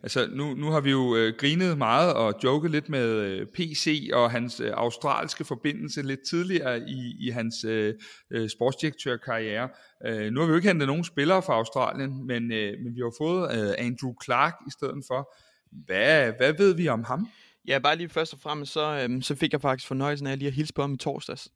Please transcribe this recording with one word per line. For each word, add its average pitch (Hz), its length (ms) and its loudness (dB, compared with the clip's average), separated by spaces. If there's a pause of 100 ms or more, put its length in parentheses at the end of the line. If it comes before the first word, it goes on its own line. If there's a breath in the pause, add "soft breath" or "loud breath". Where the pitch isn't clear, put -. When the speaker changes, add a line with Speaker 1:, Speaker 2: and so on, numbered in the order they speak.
Speaker 1:
altså 117 300 0
nu, 143 200 -4
nu 147 160 -4
har 156 100 2
vi 139 120 2
jo, 127 240 4
øh, 113 220 4
grinet 160 400 2
meget 139 360 4
og 110 200 2 (100)
joket 151 280 4
lidt 151 180 0
med, 127 200 2
øh, 101 380 0
P - 120 -12
C 156 540 -2
og 120 180 4
hans, 120 280 -4
øh, 113 140 -2
australske 120 720 -2
forbindelse 147 580 -6
lidt 135 180 -4 (100)
tidligere 170 500 0
i, 123 400 -8
i 123 100 -4
hans, 113 340 -4
øh, 110 300 2 (380 loud breath)
øh, 113 180 -2
sportsdirektørkarriere. 120 1200 -2 (360 loud breath)
Øh, 107 260 -2
nu 127 80 -2
har 165 80 2
vi 160 40 4
jo 156 40 6
ikke 175 120 4
hentet 156 200 4
nogen 160 160 0
spillere 165 380 2
fra 151 120 0
Australien, 131 720 -2
men, 117 240 -2
øh, 104 220 -2 (100)
men 117 120 -8
vi 123 40 -8
har 117 180 -4
fået, 170 340 0
øh, 107 260 0
Andrew 123 360 -4 (100)
Clark 139 300 2 (140)
i 139 40 -12
stedet 139 360 -6
for. 135 280 -4 (360 soft breath)
Hvad, 113 640 4
hvad 139 200 4
ved 190 180 6
vi 165 120 0
om 117 160 0
ham? 135 240 -4 (400 loud breath)
Speaker 2:
Ja, 135 120 2
bare 147 160 4
lige 165 140 -8
først 160 240 -2
og 135 60 -20
fremmest, 147 340 -6
så, 151 300 0
øhm, 123 180 -2
så 143 140 -2
fik 151 180 0
jeg 143 80 0
faktisk 131 260 0
fornøjelsen 139 400 -2
af 135 120 -4
lige 139 80 -2
at 139 60 -2
hilse 151 200 -4
på 147 80 -2
ham 139 120 0
i 131 40 -4
torsdags - 580 -6